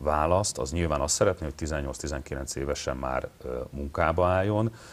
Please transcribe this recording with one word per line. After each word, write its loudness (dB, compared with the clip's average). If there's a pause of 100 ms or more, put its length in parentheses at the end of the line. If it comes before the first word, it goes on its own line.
választ, 2
az -4
nyilván 2
azt 0
szeretné, 2
hogy -4
tizennyolc-tizenkilenc -6
évesen -2
már, -2 (140)
ö, -8 (220)
munkába 2
álljon, 4 (220)